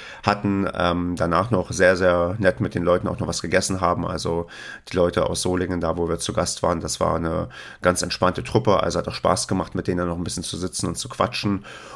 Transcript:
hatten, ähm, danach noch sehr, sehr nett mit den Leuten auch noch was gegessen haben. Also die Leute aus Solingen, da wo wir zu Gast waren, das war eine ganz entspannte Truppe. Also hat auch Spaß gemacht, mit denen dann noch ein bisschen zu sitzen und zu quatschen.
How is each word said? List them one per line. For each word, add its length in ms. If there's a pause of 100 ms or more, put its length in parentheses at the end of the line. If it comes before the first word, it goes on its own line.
(240)
hatten, 500
ähm, 420
danach 360
noch 180
sehr, 260
sehr 420
nett 220
mit 140
den 80
Leuten 240
auch 140
noch 80
was 120
gegessen 400
haben. 240
Also 440 (420)
die 60
Leute 300
aus 160
Solingen, 380
da 160
wo 120
wir 100
zu 140
Gast 320
waren, 160
das 180
war 160
eine 340 (340)
ganz 200
entspannte 400
Truppe. 400
Also 160
hat 80
auch 80
Spaß 320
gemacht, 300
mit 100
denen 120
dann 100
noch 100
ein 60
bisschen 180
zu 140
sitzen 300
und 120
zu 100
quatschen. 560 (320)